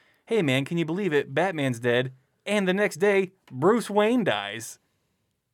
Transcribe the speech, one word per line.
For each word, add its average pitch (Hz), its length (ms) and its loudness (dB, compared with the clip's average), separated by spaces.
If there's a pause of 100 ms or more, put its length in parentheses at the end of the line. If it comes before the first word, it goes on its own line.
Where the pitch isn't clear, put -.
(240)
"Hey, 226 160 -2
man, 135 240 0
can 170 140 -4
you 165 80 -2
believe 175 260 -4
it? 135 220 0
Batman's 143 460 -2
dead." 123 320 0 (340)
And 202 200 0
the 180 80 2
next 196 220 0
day, 196 360 2 (180)
Bruce 185 400 2
Wayne 208 340 2
dies. 107 540 -4 (760)